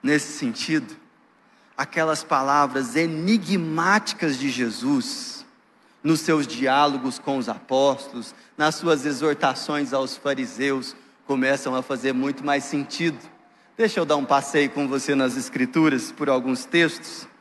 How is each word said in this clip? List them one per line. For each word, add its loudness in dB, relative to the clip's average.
Nesse 0
sentido, -4
aquelas 0
palavras 2
enigmáticas 0
de -2
Jesus, -2
nos 2
seus 2
diálogos 2
com -2
os -4
apóstolos, 0
nas 2
suas 0
exortações 0
aos -2
fariseus, -4
começam 0
a -2
fazer -2
muito -2
mais 0
sentido. -2
Deixa 2
eu 2
dar 2
um 0
passeio 2
com -2
você -2
nas 2
Escrituras, 2
por -2
alguns 0
textos. 0